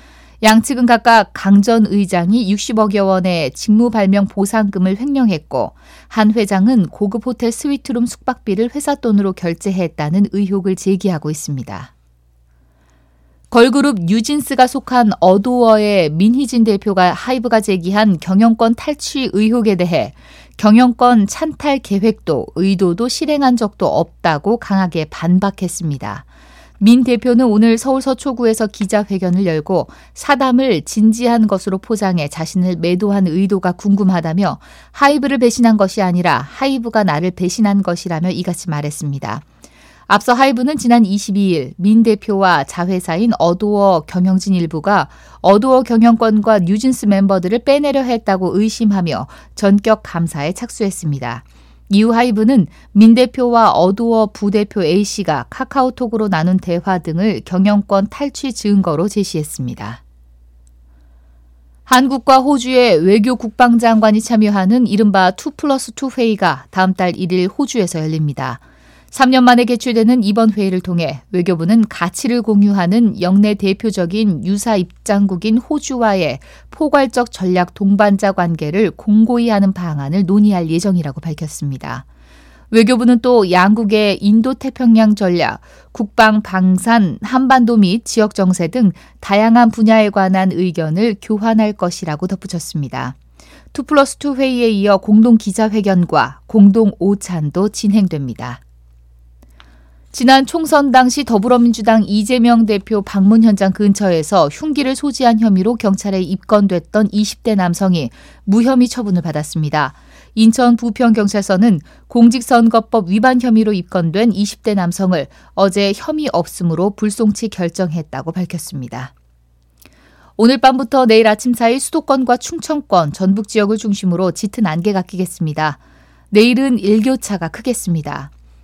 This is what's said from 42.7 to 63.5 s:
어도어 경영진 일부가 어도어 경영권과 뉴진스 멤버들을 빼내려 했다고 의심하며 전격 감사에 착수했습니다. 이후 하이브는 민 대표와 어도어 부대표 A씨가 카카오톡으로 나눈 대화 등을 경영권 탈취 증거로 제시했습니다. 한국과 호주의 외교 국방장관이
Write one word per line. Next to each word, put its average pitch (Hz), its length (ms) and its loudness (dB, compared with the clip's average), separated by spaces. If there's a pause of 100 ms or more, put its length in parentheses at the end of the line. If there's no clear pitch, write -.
어도어 190 680 0
경영진 185 480 -2
일부가 170 540 -2 (320)
어도어 254 420 4
경영권과 220 800 2
뉴진스 214 460 -2
멤버들을 196 540 0
빼내려 277 420 0
했다고 196 540 -4
의심하며 196 720 -2 (280)
전격 208 500 2
감사에 165 480 -6
착수했습니다. 147 920 -8 (460)
이후 214 240 2
하이브는 226 540 2 (260)
민 220 220 8
대표와 240 560 2
어도어 220 640 0
부대표 208 500 -2
A씨가 170 680 -2
카카오톡으로 247 800 -4
나눈 180 280 0
대화 180 420 -4
등을 165 460 -4
경영권 196 640 0
탈취 277 440 -8
증거로 190 560 0
제시했습니다. 135 960 -8 (1800)
한국과 262 540 2
호주의 254 600 2
외교 208 380 2
국방장관이 226 840 2